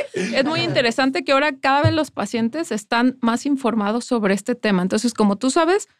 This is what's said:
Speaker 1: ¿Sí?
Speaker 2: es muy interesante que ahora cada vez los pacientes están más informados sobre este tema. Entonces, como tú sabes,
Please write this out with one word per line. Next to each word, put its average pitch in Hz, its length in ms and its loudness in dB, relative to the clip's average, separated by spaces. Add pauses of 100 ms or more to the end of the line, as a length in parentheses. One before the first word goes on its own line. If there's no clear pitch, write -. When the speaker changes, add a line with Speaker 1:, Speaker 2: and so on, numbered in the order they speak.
(140)
Speaker 1:
¿Sí? 233 220 -4
Speaker 2:
es 262 80 2
muy 320 160 -2
interesante 269 640 0
que 285 80 -2
ahora 277 260 2
cada 277 260 2
vez 320 100 4
los 311 180 -2
pacientes 226 640 -4
están 240 480 0
más 233 240 0
informados 233 580 -2
sobre 208 300 0
este 196 220 -4
tema. 208 260 0
Entonces, 214 320 0
como 202 240 2
tú 262 120 -2
sabes, 349 380 2 (120)